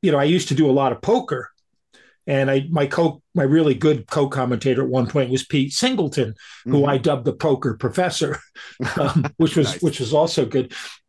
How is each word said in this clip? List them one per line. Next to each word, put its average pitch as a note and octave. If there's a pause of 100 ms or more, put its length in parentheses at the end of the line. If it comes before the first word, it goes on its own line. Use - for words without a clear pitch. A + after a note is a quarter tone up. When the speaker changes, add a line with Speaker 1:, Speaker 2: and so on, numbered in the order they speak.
Speaker 1:
you F#3
know, D3
I C#3
used E3
to D3
do D3
a -
lot C3+
of -
poker. G3 (760)
And C3+
I, C#3
my D3+
co-, D#3+ (120)
my E3+
really D3
good C3
co-commentator C3
at C3
one B2+
point C3
was C3
Pete C#3
Singleton, D3+ (300)
who C#3
Speaker 2:
Mm-hmm. C#3
Speaker 1:
I C#3
dubbed C3
the E3+
poker C3+
professor, D3 (300)
<laughs> -
um, C#3+
Speaker 2:
<laughs> -
Speaker 1:
which D#3+
was, E3
Speaker 2:
Nice. -
Speaker 1:
which D#3+
was B2
also D#3
good. B2+ (360)